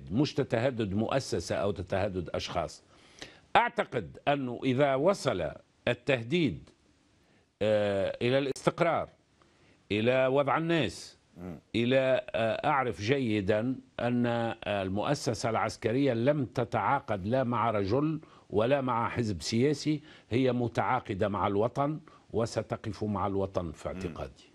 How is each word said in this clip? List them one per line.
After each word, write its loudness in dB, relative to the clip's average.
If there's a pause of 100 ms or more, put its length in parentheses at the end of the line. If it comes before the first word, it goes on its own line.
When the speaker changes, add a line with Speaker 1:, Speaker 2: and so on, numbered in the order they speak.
(120)
Speaker 1:
مش 2
تتهدد 0
مؤسسة -2
أو 0
تتهدد -4
أشخاص. -6 (720)
أعتقد 0 (100)
أنه -2
إذا 4
وصل 0 (360)
التهديد، 0 (920)
آه، 2
إلى 2
الاستقرار، 0 (840)
إلى 4
وضع 2
الناس، -2 (200)
Speaker 2:
مم. -12 (160)
Speaker 1:
إلى، 4
آه، 0
أعرف 0
جيدا 2 (240)
أن، 2
آه، -2 (100)
المؤسسة -2
العسكرية 0
لم 2
تتعاقد -2
لا 2
مع 2
رجل 0 (300)
ولا 2
مع 0
حزب -2
سياسي، 0 (280)
هي 2
متعاقدة 0
مع 0
الوطن 0 (340)
وستقف -4
مع -2
الوطن -2
في -10
Speaker 2:
مم. -8
Speaker 1:
اعتقادي. -10 (120)